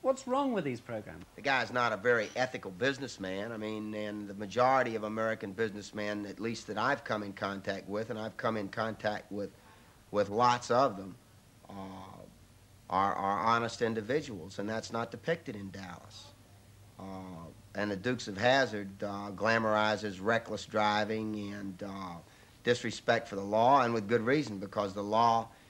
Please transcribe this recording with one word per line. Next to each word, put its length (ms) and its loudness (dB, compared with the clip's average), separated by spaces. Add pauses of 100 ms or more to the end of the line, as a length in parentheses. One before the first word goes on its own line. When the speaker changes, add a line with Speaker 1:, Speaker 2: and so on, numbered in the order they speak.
Speaker 1:
What's 260 0
wrong 240 2
with 100 0
these 180 -2
programs? 440 -8 (100)
Speaker 2:
The 80 -16
guy's 300 2
not 200 4
a 40 0
very 400 4
ethical 340 -2
businessman. 800 -2
I 60 -6
mean, 380 -4
and 340 -6
the 60 -10
majority 600 2
of 80 -2
American 500 -2
businessmen, 760 -4
at 120 -10
least 300 -4
that 100 -2
I've 240 2
come 220 -2
in 80 -8
contact 560 -4
with, 220 -4
and 80 -6
I've 180 -6
come 200 0
in 120 -4
contact 640 -4
with, 180 -6 (600)
with 160 2
lots 420 4
of 260 6
them, 200 -12 (520)
uh, 60 -14 (1160)
are, 240 4
are 240 2
honest 420 2
individuals, 760 -2
and 100 -4
that's 240 -6
not 180 -4
depicted 460 -4
in 140 -10
Dallas. 560 -14 (720)
Uh, 480 -12 (280)
and 160 0
the 60 0
Dukes 320 -2
of 80 -6
Hazzard, 540 2 (120)
uh, 280 -6
glamorizes 880 2
reckless 460 0
driving 880 0
and, 280 -8
uh, 340 -8 (480)
disrespect 640 2
for 80 -8
the 60 -4
law, 400 6
and 120 2
with 140 -2
good 120 4
reason, 380 0
because 340 -2
the 100 -6
law 460 4 (220)